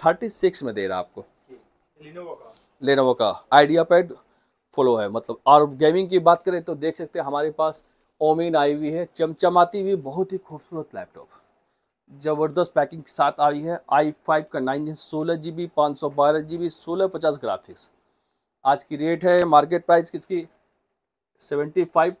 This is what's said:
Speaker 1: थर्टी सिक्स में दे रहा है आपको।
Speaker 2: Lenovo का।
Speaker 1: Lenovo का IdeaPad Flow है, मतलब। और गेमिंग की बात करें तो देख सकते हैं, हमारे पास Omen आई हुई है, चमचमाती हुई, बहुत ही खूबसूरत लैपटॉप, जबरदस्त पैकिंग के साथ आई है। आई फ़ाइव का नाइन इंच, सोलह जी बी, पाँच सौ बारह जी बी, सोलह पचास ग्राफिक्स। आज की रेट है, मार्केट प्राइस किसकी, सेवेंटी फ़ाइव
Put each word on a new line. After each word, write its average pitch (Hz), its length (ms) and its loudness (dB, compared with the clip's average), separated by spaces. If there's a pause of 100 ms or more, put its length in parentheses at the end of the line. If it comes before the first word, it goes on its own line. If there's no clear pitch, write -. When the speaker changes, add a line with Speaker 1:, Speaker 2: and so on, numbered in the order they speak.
Speaker 1:
थर्टी 180 280 0
सिक्स 185 340 -4
में 120 120 -8
दे 98 120 -4
रहा 95 100 -6
है 90 60 -6
आपको। - 220 -18 (760)
Speaker 2:
Lenovo 165 360 -18
का। - 180 -20 (280)
Speaker 1:
Lenovo 131 320 2
का 110 180 0 (220)
IdeaPad 165 580 4 (680)
Flow 127 240 2
है, 101 80 -4
मतलब। 113 360 -8
और 147 300 6
गेमिंग 165 340 0
की 180 100 0
बात 170 240 4
करें 180 200 -4
तो 165 120 -10
देख 156 200 -6
सकते 170 240 -10
हैं, 147 60 -6
हमारे 147 260 -4
पास 156 300 -4 (400)
Omen 160 340 2
आई 147 180 2
हुई 151 160 -6
है, 165 260 -6
चमचमाती 175 680 2
हुई, 190 160 -2
बहुत 170 360 -8
ही 190 40 -8
खूबसूरत 156 580 -14
लैपटॉप, 87 320 -16 (840)
जबरदस्त 151 640 -2
पैकिंग 156 300 -2
के - 80 -20
साथ 143 300 0
आई 147 200 2
है। 165 180 -6 (140)
आई 151 180 2 (160)
फ़ाइव 156 260 0
का 151 60 -6
नाइन 139 280 -4
इंच, 156 100 -10
सोलह 160 380 -6
जी 156 160 -8
बी, 170 160 -8
पाँच 147 300 -2
सौ 147 140 -6
बारह 143 300 2
जी 156 160 -10
बी, 170 120 -6
सोलह 180 380 -4
पचास 160 300 -4
ग्राफिक्स। - 520 -10 (760)
आज 139 180 2
की - 120 -12
रेट 165 300 -4
है, 180 200 4
मार्केट 156 400 4
प्राइस 170 260 2
किसकी, 165 360 -8 (960)
सेवेंटी 151 440 -4
फ़ाइव 170 340 0